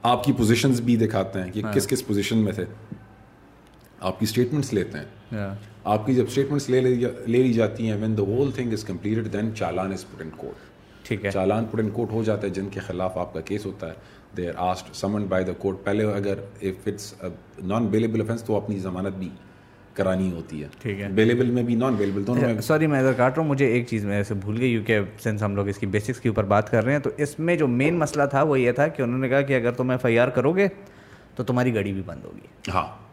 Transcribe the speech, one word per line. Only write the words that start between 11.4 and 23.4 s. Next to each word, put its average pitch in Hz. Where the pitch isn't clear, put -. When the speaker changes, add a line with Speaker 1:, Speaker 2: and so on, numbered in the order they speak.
Speaker 1:
put 110
in 104
court 113
ہو 110
جاتا 104
ہے، 92
جن 98
کے 98
خلاف 92
آپ 87
کا 80
کیس 104
ہوتا 92
ہے، 80
they 85
are 87
asked, -
summoned 98
by 95
the 92
court۔ 95
پہلے 104
اگر 101
if 95
it's -
a -
non-bailable 110
offense 110
تو 107
اپنی 98
ضمانت 92
بھی 92
کرانی 95
ہوتی 78
ہے۔ 73
Speaker 2:
ٹھیک 101
ہے۔ 98
Speaker 1:
بیلیبل 117
میں 120
بھی، 120
non-bailable 101
دونوں 123
میں۔ 107
Speaker 2:
سوری، 156
میں 143
ادھر 131
کاٹ 127
رہا 165